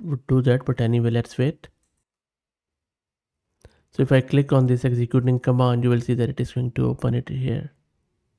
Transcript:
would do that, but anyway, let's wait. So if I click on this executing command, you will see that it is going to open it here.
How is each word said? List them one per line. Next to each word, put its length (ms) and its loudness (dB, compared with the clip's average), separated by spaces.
would 240 -8
do 160 2
that, 220 2
but 160 -2
anyway, 300 2
let's 260 -4
wait. 320 -4
So 100 -2
if 80 0
I 120 6
click 300 0
on 140 4
this 180 0
executing 540 0
command, 460 0
you 60 2
will 100 2
see 140 -2
that 140 0
it 120 -6
is 120 -6
going 200 -4
to 160 -2
open 260 -2
it 140 -4
here. 420 -6